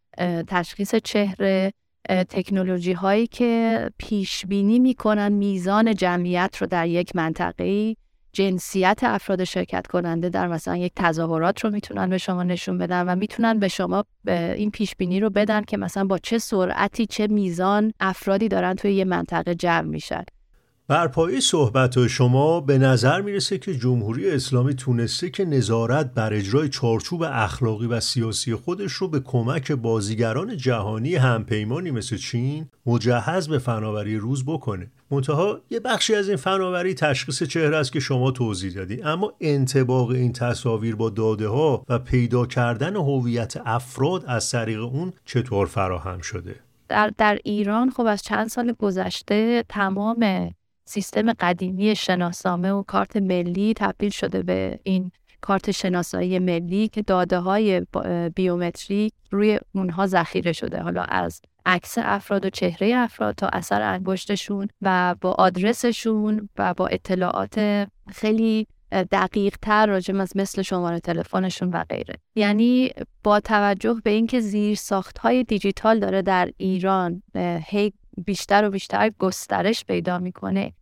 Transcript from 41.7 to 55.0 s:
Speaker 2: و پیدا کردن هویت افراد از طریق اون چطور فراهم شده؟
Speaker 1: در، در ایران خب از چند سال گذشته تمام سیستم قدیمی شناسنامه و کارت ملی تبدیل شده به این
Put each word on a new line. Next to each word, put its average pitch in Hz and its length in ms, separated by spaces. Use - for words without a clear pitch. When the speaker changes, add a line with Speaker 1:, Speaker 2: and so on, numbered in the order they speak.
Speaker 2:
و 120 100
پیدا 123 460
کردن 123 500
هویت 123 580
افراد 135 600
از 117 260
طریق 113 320
اون 147 300
چطور 101 420
فراهم 90 540
شده؟ 87 340
Speaker 1:
در، 214 300
در 208 260
ایران 208 460
خب 247 160
از 208 180
چند 214 240
سال 240 260
گذشته 208 960
تمام 202 800
سیستم 214 480
قدیمی 185 640
شناسنامه 180 760
و 196 120
کارت 196 340
ملی 185 560
تبدیل 202 360
شده 185 340
به 185 400
این 185 280